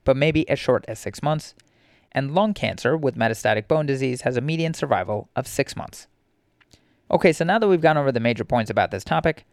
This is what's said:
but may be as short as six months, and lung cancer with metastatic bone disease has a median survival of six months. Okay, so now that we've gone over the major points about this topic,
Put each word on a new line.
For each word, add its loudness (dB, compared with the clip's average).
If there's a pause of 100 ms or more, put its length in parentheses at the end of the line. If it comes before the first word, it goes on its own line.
but 4
may 2
be 0
as 0
short 0
as -10
six -10
months, -4 (580)
and -4
lung 2
cancer -2
with 0
metastatic 0
bone 2
disease -2
has -2
a 0
median -2
survival -2
of -4
six -4
months. -12 (1040)
Okay, 6
so -4
now 2
that 2
we've 4
gone 4
over 2
the -2
major 0
points -2
about 2
this -6
topic, -2